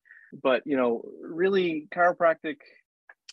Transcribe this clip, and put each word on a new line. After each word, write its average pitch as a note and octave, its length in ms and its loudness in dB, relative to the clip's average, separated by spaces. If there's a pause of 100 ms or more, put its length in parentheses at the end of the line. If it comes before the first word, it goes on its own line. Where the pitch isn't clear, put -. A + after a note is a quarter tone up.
(420)
But, B2+ 240 2
you C#3+ 120 0
know, A#2+ 260 0 (180)
really, E3+ 720 -2
chiropractic E3+ 640 0 (760)